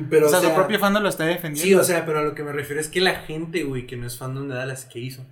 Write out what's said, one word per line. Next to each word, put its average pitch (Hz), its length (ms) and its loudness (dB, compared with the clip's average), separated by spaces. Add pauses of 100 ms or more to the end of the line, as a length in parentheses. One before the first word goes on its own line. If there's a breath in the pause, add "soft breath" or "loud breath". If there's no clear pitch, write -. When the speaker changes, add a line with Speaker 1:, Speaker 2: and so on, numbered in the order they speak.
(100)
Speaker 1:
Pero, 151 160 6
Speaker 2:
O - 20 6
sea, 180 120 6
Speaker 1:
o - 20 4
Speaker 2:
su 170 60 4
Speaker 1:
sea, 160 80 4
Speaker 2:
propio 190 220 2
fandom 202 240 2
lo 196 60 0
está 165 160 -2
defendiendo. 165 420 -2
Speaker 1:
sí, 190 80 8
o 180 80 8
sea, 170 220 2
pero 156 140 -2
a 151 40 0
lo 151 120 -2
que 151 100 -8
me 147 80 -8
refiero 143 300 -4
es 147 60 -8
que 185 120 -2
la 185 140 2
gente, 165 500 -6
güey, 131 220 -6
que 127 100 -12
no 120 100 -8
es 120 120 -10
fandom 135 280 -8
de 139 100 -8
Dallas, 131 280 -8
¿qué - 140 -16
hizo? 131 340 -12